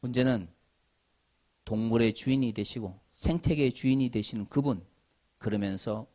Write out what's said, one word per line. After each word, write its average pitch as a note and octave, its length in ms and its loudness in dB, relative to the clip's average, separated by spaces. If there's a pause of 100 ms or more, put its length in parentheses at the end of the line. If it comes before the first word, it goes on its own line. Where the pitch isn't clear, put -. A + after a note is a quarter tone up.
문제는 B2 480 0 (1160)
동물의 A2+ 480 2
주인이 C3 400 0
되시고 G2+ 440 -6 (140)
생태계의 C#3 640 0
주인이 C3+ 340 2
되시는 G#2+ 380 -4
그분, C#3 360 0 (540)
그러면서 G#2 800 -4